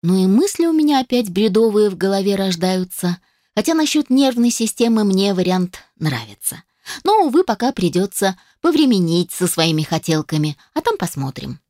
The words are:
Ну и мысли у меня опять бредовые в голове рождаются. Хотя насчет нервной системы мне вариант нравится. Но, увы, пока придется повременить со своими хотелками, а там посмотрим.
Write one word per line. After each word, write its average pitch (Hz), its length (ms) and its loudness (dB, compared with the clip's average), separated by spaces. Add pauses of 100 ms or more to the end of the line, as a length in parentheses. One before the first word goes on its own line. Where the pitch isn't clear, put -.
Ну 185 220 2
и - 20 2
мысли 320 400 2
у 330 80 0
меня 294 260 2
опять 247 300 -2
бредовые 208 600 2
в 185 80 -8
голове 196 380 -2
рождаются. 185 840 -2 (380)
Хотя 320 200 0
насчет 302 340 0
нервной 254 400 2
системы 226 540 0
мне 196 300 2
вариант 180 460 -2 (180)
нравится. 110 680 -6 (400)
Но, 403 220 4
увы, 302 180 2
пока 240 280 -2
придется 185 640 -2 (240)
повременить 196 720 2
со 180 160 -2
своими 160 360 0
хотелками, 156 760 -2 (160)
а 320 80 -2
там 440 160 -2
посмотрим. 135 600 -8 (100)